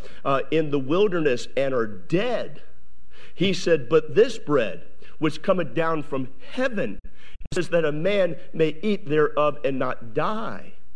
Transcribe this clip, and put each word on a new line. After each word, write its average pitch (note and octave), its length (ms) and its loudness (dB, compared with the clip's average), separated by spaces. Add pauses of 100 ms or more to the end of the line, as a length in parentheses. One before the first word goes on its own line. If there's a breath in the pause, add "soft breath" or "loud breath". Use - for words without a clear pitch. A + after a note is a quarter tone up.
(240 loud breath)
uh, C3+ 180 2 (100)
in D#3 180 2
the C#3+ 80 0
wilderness D#3 760 2
and C3+ 180 0
are A2+ 120 2
dead." A#2+ 760 -2 (720 loud breath)
He F#3+ 180 2
said, E3 360 2
"But D3+ 260 2
this A3+ 240 4
bread, A2 440 0 (360 loud breath)
which D#3 240 0
cometh F3 320 2
down D#3+ 300 0
from C3 240 -2 (240)
heaven, G#3 480 -2 (520 loud breath)
says F3 180 0
that E3 140 4
a D3 80 2
man F3 440 2 (160 loud breath)
may D#3+ 280 2
eat G#2 280 0
thereof D3 560 2
and C3+ 140 2
not B2 360 -2
die. F3 600 -2 (200)